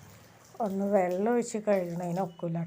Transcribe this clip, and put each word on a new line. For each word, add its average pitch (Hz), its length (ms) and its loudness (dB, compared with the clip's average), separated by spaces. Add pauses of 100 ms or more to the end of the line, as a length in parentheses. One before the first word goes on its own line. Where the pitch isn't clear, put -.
(640)
ഒന്ന് 196 200 -2 (100)
വെള്ളം 185 380 2
ഒഴിച്ച് 233 340 -2
കഴുകണതിന് 175 560 0
ഒക്കില്ല 170 440 -4